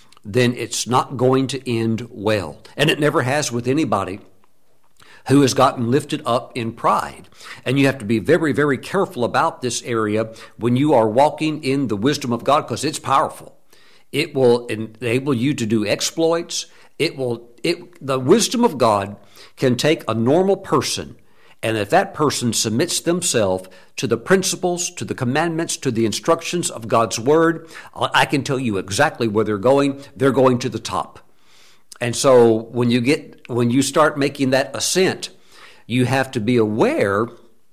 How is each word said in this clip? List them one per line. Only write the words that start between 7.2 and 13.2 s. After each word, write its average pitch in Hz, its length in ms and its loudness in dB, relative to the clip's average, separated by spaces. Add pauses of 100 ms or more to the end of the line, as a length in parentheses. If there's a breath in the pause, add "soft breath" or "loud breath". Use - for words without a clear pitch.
And 131 140 0
you 135 80 4
have 131 120 2
to 104 60 -12
be 113 140 0
very, 160 340 2
very 139 240 0
careful 165 480 -4
about 139 380 0
this 123 200 -6
area 110 500 -2 (240 loud breath)
when 120 200 0
you 147 160 2
are 113 160 4
walking 151 540 0
in 135 260 -2
the 107 80 -2
wisdom 131 360 0
of 117 120 -4
God, 151 220 2
'cause 120 180 -6
it's 156 140 -4
powerful. - 580 -2 (560 soft breath)